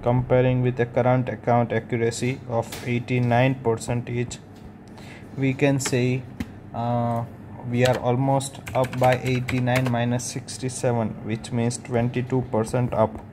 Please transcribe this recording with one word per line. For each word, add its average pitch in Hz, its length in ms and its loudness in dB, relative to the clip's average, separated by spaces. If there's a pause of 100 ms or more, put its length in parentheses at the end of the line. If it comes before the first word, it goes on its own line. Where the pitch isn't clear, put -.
Comparing 127 580 4
with 123 140 2
the 120 100 0
current 123 440 2
account 120 420 2
accuracy 117 760 -2
of 117 180 -2 (180)
eighty-nine 123 800 2
percentage, 120 760 -2 (1000)
we 135 160 2
can 139 260 4
say, 127 420 0 (520)
uh, 120 500 -2 (480)
we 123 140 4
are 127 140 4
almost 135 600 0 (140)
up 127 260 0
by 127 240 4
eighty-nine 127 680 0
minus 120 360 0
sixty-seven, 123 840 -2 (120)
which 110 300 -4
means 120 240 0
twenty-two 123 640 0 (100)
percent 113 420 0
up - 400 2